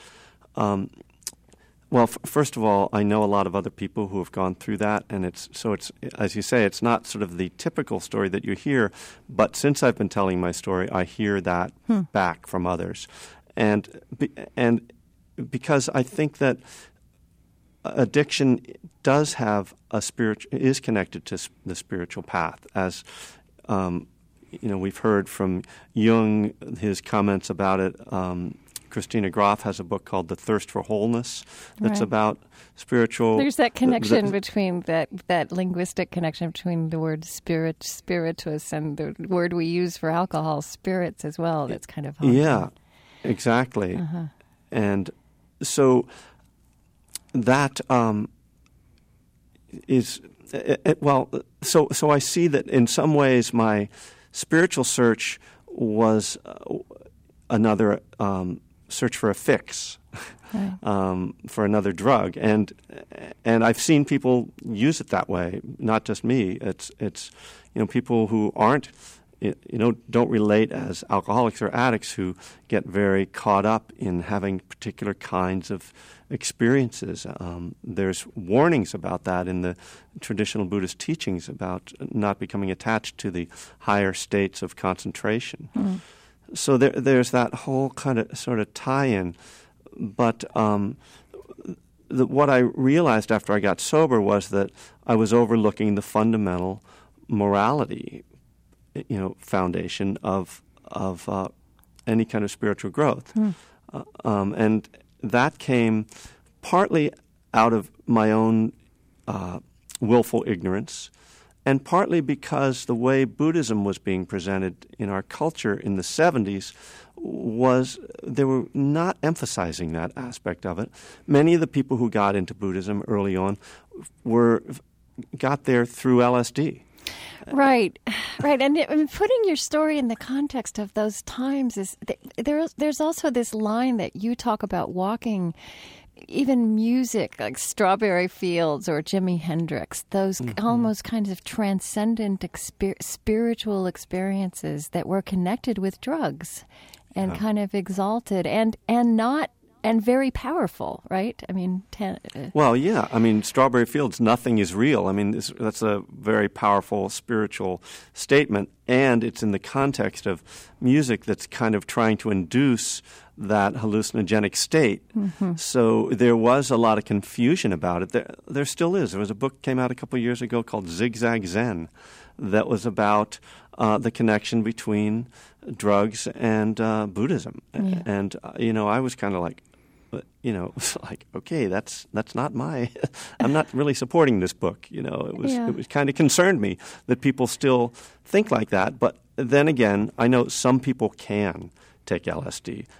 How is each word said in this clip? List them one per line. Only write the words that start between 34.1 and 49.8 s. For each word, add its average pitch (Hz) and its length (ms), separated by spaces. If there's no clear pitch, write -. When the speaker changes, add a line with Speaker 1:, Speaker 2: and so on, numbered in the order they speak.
Speaker 2:
between 190 500
that, 160 280
that 170 240
linguistic 180 600
connection 165 400
between 165 400
the 165 80
word 156 260
spirit, 160 580
spiritus, 165 880
and 151 260
the 147 180
word 175 260
we 170 120
use 170 320
for 160 140
alcohol, 160 500
spirits, 180 640
as 151 140
well. 160 280
That's - 200
kind 151 180
of 143 120
haunting. 131 200
Speaker 1:
Yeah, 139 320
exactly. 113 760
Speaker 2:
Uh-huh. 165 280
Speaker 1:
And 101 380
so 131 420
that, 131 560
um, 113 400